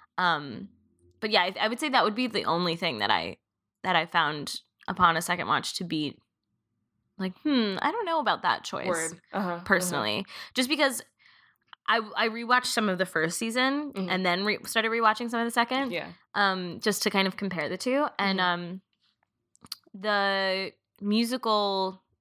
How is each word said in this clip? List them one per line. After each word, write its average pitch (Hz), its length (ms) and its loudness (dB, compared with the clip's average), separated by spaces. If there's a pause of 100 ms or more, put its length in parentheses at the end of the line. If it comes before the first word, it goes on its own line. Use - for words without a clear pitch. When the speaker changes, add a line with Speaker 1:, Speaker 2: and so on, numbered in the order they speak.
(180)
Speaker 1:
Um, 151 500 0 (520)
but 220 100 -2
yeah, 208 120 6
I, 185 200 0
I 220 60 2
would 226 120 -2
say 302 80 0
that 254 160 6
would 214 100 2
be 254 120 0
the 214 180 -2
only 170 320 2
thing 165 220 -4
that 104 120 0
I, 87 280 0 (440)
that 185 140 2
I 165 100 4
found 151 540 -2 (280)
upon 175 280 4
a 165 60 0
second - 240 -2
watch 127 280 0
to - 100 -4
be 160 320 -4 (1000)
like, 185 240 -4
"Hmm, 233 400 2
I 294 100 0
don't 440 140 -2
know 330 120 0
about 208 240 0
that - 220 0
choice," - 240 -6
Speaker 2:
Word. 165 320 -2 (120)
Uh-huh, 196 200 -2
uh-huh. 175 120 -8
Speaker 1:
personally. 180 600 0 (300)
Just 254 140 2
because 277 340 2 (840)
I, 220 140 2 (160)
I 220 120 2
rewatched 233 380 0
some 220 220 2
of 185 100 0
the 185 80 2
first 165 320 0
season 262 540 0
Speaker 2:
Mm-hmm. 190 180 -4
Speaker 1:
and 185 160 0
then 180 180 2
re-, 208 200 0
started 226 260 0
rewatching 226 400 2
some 233 100 -2
of 233 60 0
the 233 60 -2
second, 254 400 0
Speaker 2:
Yeah. 165 160 -6 (260)
Speaker 1:
um, 185 460 0
just 202 240 0
to 208 60 2
kind 190 180 2
of 185 80 -4
compare 175 320 -4
the 180 100 -4
two. 277 280 0 (120)
And, 196 220 0
Speaker 2:
Mm-hmm. 175 220 0
Speaker 1:
um, 180 180 -10 (1120)
the 196 800 0 (280)
musical 208 1000 0 (180)